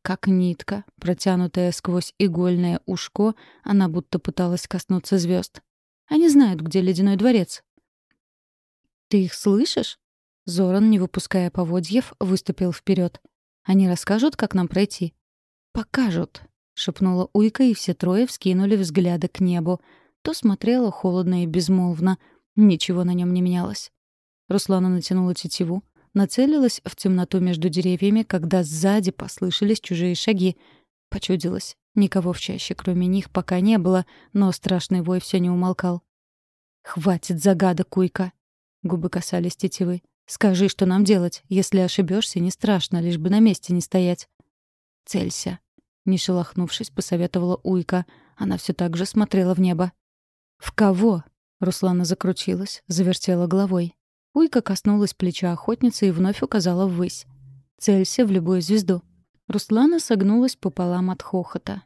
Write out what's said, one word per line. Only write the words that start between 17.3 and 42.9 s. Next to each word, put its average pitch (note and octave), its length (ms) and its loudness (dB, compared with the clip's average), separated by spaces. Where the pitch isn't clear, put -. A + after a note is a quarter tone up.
Уйка, A3 300 2
и B3 100 4
все - 220 -4
трое F#3+ 320 0
вскинули G3 480 0
взгляды F3 520 -2
к - 120 -8
небу. F3 420 -2
То D#4 120 -6
смотрело A3+ 580 0
холодно F3+ 520 0
и E3+ 40 -2
безмолвно. F3+ 720 0
Ничего F3+ 480 4
на F3+ 120 0
нем F3+ 180 0
не F3+ 80 0
менялось. F3+ 500 -2
Руслана F#3 420 0
натянула F3+ 440 0
тетиву, F3 500 -6
нацелилась B3+ 720 2
в F3+ 100 -12
темноту F#3 440 0
между F3 300 0
деревьями, F#3 520 0
когда F3+ 420 0
сзади F3 480 0
послышались - 680 -2
чужие F3+ 340 -2
шаги. F#3 420 0
Почудилось. F#3 680 -4
Никого F3+ 380 2
в - 60 -10
чаще, - 360 -8
кроме F3+ 320 -2
них, F#3+ 240 -2
пока F3+ 280 -2
не G#3 200 4
было, F#3 260 2
но G3+ 180 2
страшный F3+ 500 -2
вой F3+ 180 -2
все F#3+ 200 -2
не F3+ 100 0
умолкал. F3+ 540 -2
«Хватит E3+ 580 -2
загадок, F3+ 560 2
Уйка!» F#3 360 -2
Губы F3 280 -2
касались F3+ 480 -4
тетивы. F3+ 440 -2
«Скажи, F#3+ 440 2
что - 160 -2
нам F#3 180 4
делать. F#3 460 0
Если F#3+ 300 2
ошибешься, F#3 600 0
не F3 120 0
страшно, F3+ 500 0